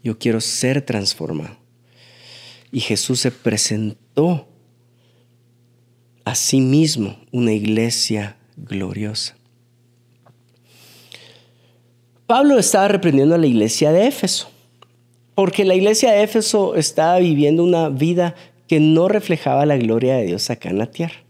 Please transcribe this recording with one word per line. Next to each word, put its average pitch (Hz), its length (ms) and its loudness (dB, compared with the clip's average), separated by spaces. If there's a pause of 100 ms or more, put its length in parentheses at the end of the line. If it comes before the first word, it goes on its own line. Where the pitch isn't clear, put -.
Yo 113 160 -6
quiero 113 220 -2
ser 135 420 -2
transformado. 85 720 -8 (1120)
Y 120 100 -6
Jesús 113 400 -4
se 123 120 -2
presentó 110 1160 -2 (1800)
a 120 100 -6
sí - 260 0
mismo 131 580 0 (140)
una 120 200 0
iglesia 107 840 -2 (200)
gloriosa. 101 800 -10 (3000)
Pablo 269 320 4
estaba 196 300 2
reprendiendo 165 460 2
a 170 40 2
la 156 100 2
iglesia 117 420 2
de 185 160 4
Éfeso, - 420 -4 (840)
porque 196 300 0
la 185 100 4
iglesia 214 380 2
de 208 100 4
Éfeso 214 540 0
estaba 165 420 0
viviendo 160 460 2
una 165 240 2
vida 170 460 -2 (320)
que 160 140 2
no 160 280 4
reflejaba 151 580 0
la 147 100 2
gloria 120 400 0
de 113 100 -2
Dios 87 220 -4
acá 113 220 -8
en 95 80 -2
la 117 120 -4
tierra. 165 260 -8 (140)